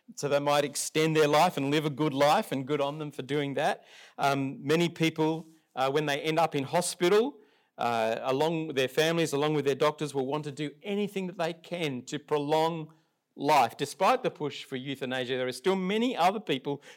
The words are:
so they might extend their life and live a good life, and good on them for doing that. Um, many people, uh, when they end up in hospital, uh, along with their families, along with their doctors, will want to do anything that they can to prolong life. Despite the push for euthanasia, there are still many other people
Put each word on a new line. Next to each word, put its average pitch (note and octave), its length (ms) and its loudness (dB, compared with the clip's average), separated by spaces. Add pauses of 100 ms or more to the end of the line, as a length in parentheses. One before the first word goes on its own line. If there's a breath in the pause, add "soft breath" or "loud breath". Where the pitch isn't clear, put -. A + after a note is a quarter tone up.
(160)
so D3 120 -4
they C#3+ 120 2
might C#3+ 240 2
extend D#3 500 0
their D#3 140 6
life D#3 280 4
and C#3 140 0
live D3+ 160 2
a D#3+ 40 0
good D3 220 -2
life, D3 380 2
and C3+ 160 -4
good D3 140 -2
on C#3+ 180 -2
them D3 140 -8
for - 100 -10
doing C#3 320 -2
that. D#3 300 -2 (340 loud breath)
Um, C#3 480 0
many E3 220 4
people, D#3+ 580 0 (300 soft breath)
uh, C3 140 0
when D3+ 160 0
they C#3+ 140 -2
end D#3+ 200 0
up D#3+ 140 2
in C#3+ 100 -2
hospital, F3+ 720 2 (400 soft breath)
uh, A#2 460 0
along D#3 460 0
with C#3+ 80 -6
their C3+ 100 2
families, D#3+ 460 0
along D3+ 220 0
with C#3+ 100 0
their C3+ 100 2
doctors, D3+ 400 -2
will C3+ 120 -2
want C#3 180 -4
to D3 80 -8
do D3 180 -8 (140)
anything G3+ 420 -4
that E3+ 120 -10
they E3+ 160 -2
can D#3+ 480 -6
to C#3+ 180 -8
prolong D#3 720 0 (420 soft breath)
life. C#3+ 420 4
Despite G#3+ 460 0
the E3+ 80 -2
push D3 320 -8
for - 140 -10
euthanasia, C3 600 -4
there B2+ 120 -2
are B2+ 40 -4
still F3+ 220 0
many G#3 420 0
other F#3 220 2
people C#3+ 440 -6 (140 loud breath)